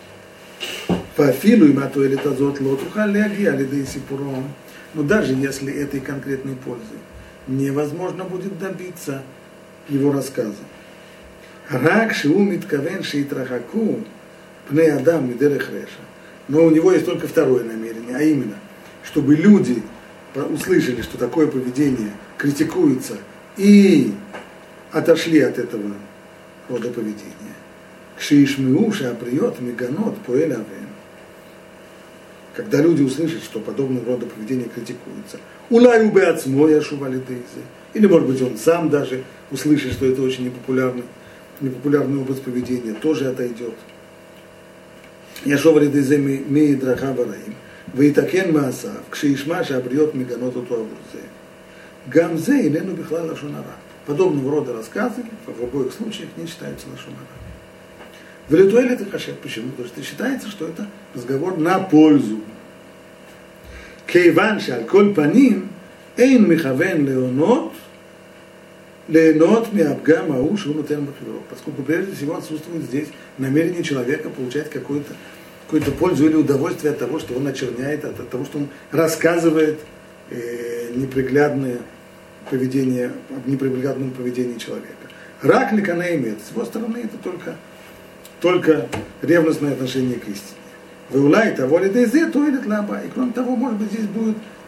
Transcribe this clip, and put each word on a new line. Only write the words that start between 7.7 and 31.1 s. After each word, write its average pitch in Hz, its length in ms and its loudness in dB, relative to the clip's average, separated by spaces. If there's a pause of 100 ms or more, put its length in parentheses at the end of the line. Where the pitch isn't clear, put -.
будет 185 340 -8
добиться 175 640 -10 (680)
его 139 240 2
рассказа. 120 460 -4 (1120)
Рак 185 420 2
шиу 165 280 2
миткавен 170 640 -2
шиитрахаку 139 960 -4 (680)
пне 151 240 4
адам 135 380 2
мидерех 123 400 0
реша. - 340 -12 (440)
Но 156 160 6
у 165 60 8
него 165 220 6
есть - 140 2
только 165 200 -4
второе 131 380 2
намерение, 113 500 -10
а 135 60 -2
именно, 135 360 0 (460)
чтобы 147 340 2
люди 151 460 6 (520)
по-, 135 60 -6
услышали, 147 640 0
что - 160 -10
такое 147 280 0
поведение 123 640 -2 (260)
критикуется, 143 800 0 (400)
и 190 560 8 (800)
отошли 160 480 4
от 123 180 2
этого 107 340 -6 (760)
рода 123 220 -6
поведения. 104 440 -8 (840)
Кшиишмиу 143 760 4
шааприот 127 680 -2
меганот 123 580 -4
поэль 139 340 0
авен. 104 340 -10 (1700)